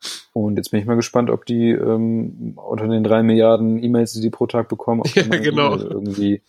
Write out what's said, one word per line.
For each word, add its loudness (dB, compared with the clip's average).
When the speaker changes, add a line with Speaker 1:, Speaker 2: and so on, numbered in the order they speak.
Speaker 1:
Und -2
jetzt -6
bin -2
ich -4
mal 0
gespannt, 0
ob -2
die, 2
ähm, -2
unter -6
den 0
drei 4
Milliarden 4
E-Mails, 0
die -8
die 0
pro -2
Tag -2
bekommen, -2
ob -2
Speaker 2:
<laughs> -2
Ja, 4
Speaker 1:
die -2
mal 2
Speaker 2:
genau. 2
Speaker 1:
irgendwie -2